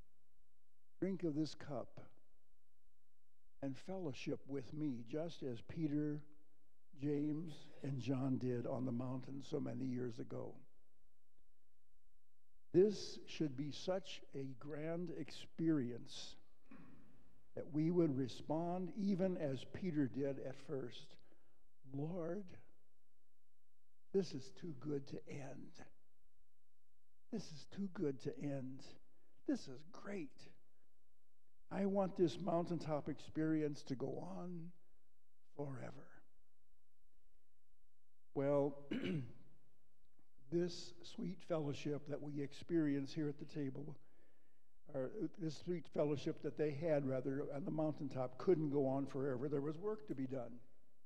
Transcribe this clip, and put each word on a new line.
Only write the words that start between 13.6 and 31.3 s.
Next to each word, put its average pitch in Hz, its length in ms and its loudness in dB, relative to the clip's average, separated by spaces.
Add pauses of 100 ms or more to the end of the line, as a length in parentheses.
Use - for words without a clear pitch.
such - 520 -2 (120)
a 135 240 -2
grand 160 600 -2
experience - 1160 2 (1200)
that - 180 -4
we 156 180 6
would 165 260 8
respond 165 800 0
even 190 400 4
as 143 360 0
Peter 151 360 4
did 135 320 0
at 131 160 -6 (100)
first, 131 500 -4 (760)
"Lord, 170 520 0 (1700)
this 190 220 4
is 131 160 -4
too 170 300 -6
good 139 280 0
to - 200 -6
end. - 560 -6 (1500)
This 202 160 -2
is 143 220 -6
too 196 220 0
good 143 260 2
to - 180 -2
end. 135 460 0 (640)
This 277 180 2
is 135 240 -6
great. 196 580 -6 (1200)